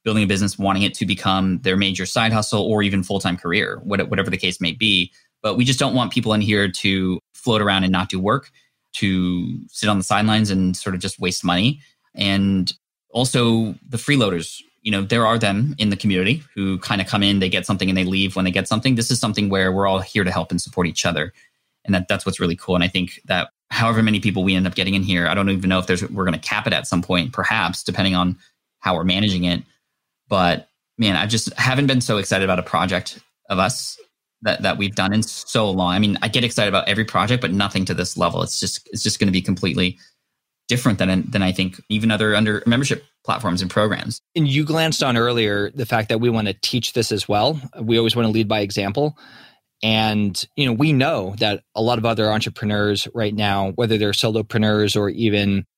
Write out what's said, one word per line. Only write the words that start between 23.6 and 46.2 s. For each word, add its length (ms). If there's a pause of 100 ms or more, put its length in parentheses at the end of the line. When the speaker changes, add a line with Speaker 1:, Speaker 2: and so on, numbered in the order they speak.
Speaker 1:
however 360
many 160
people 240
we 100
end 140
up 80
getting 180
in 80
here, 240
I 80
don't 160
even 180
know 120
if 80
there's, 200
we're 160
gonna 140
cap 300
it 40
at 140
some 160
point, 300
perhaps, 500
depending 320
on 240 (400)
how 160
we're 80
managing 400
it. 220 (640)
But 400 (280)
man, 200
I 100
just 280
haven't 340
been 120
so 180
excited 260
about 160
a 20
project 560 (320)
of 80
us 400 (440)
that, 200
that 160
we've 160
done 180
in 120
so 480
long. 200
I 60
mean, 240
I 60
get 160
excited 240
about 180
every 180
project, 360
but 100
nothing 360
to 80
this 220
level. 280
It's 160
just, 320
it's 100
just 160
gonna 140
be 100
completely 560 (720)
different 320
than, 320
than 100
I 80
think 380
even 240
other 240
under 280
membership 380 (220)
platforms 360
and 80
programs. 520 (160)
Speaker 2:
And 100
you 180
glanced 380
on 140
earlier 580
the 100
fact 260
that 100